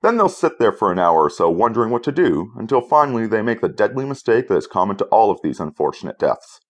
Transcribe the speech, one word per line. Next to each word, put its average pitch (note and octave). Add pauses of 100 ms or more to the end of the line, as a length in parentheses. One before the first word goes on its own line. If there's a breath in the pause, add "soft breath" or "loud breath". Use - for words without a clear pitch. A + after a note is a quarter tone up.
Then A#3+
they'll G3+
sit -
there G#2+
for G2
an F2+
hour E2
or D2+
so E2+
wondering A2
what A#2+
to D3
do, G#2
until B2
finally C3
they G#2+
make A#2
the G#2
deadly A#2+
mistake B2+
that F#2+
is -
common G2
to -
all G#2+
of F2
these -
unfortunate D2+
deaths. -